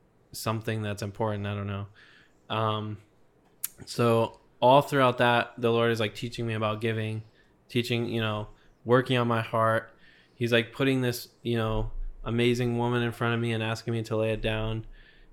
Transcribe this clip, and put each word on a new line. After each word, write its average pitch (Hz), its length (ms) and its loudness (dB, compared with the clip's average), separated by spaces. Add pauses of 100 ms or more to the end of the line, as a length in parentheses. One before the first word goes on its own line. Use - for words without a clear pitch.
(320)
something 110 500 -4
that's 104 200 -6
important. 104 440 -4
I 101 80 -4
don't 101 120 -6
know. 101 200 -6 (640)
Um, 107 480 -2 (880)
so 113 540 0 (200)
all 131 220 8
throughout 135 360 2
that, 123 400 2
the 117 140 2
Lord 117 200 4
is, 113 80 -2
like, 107 140 -2
teaching 117 320 -8
me 113 80 -4
about 110 260 -2
giving, 110 420 -4 (460)
teaching, 120 400 0
you 113 120 -2
know, 107 280 -4 (360)
working 127 320 4
on 120 120 2
my 113 120 2
heart. 113 500 0 (440)
He's, 117 180 -2
like, 117 200 2
putting 135 280 2
this, 123 280 -2 (140)
you 120 140 0
know, 110 340 0 (340)
amazing 120 540 2
woman 120 240 0
in 117 100 -2
front 117 220 -2
of 117 60 0
me 117 120 -2
and 110 100 -2
asking 113 320 -4
me 113 100 -2
to 110 120 -4
lay 110 160 0
it 107 100 -4
down. 110 440 -2 (460)